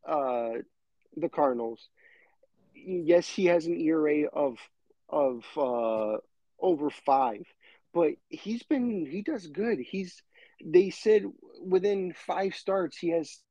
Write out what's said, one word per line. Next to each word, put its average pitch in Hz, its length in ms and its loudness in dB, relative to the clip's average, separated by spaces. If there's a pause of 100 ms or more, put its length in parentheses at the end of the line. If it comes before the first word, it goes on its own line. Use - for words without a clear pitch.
uh, 127 440 -2 (640)
the 156 100 -2
Cardinals. 120 580 -2 (880)
Yes, 175 540 2
he - 180 -2
has 170 200 4
an 170 100 -2
E 165 160 0
R 156 160 2
A 147 240 2
of, 139 260 -2 (520)
of, 131 340 0 (120)
uh, 113 600 -2 (420)
over 151 300 0
five, 135 560 0 (480)
but 165 200 2 (180)
he's 226 320 -8
been, 240 440 -2
he 156 140 -8
does 214 260 -6
good. 185 320 -2
He's, 180 440 -8 (420)
they 180 240 6
said 208 380 2 (360)
within 185 520 0 (120)
five 185 280 -2
starts, 190 420 -4
he 170 140 -4
has 165 400 -4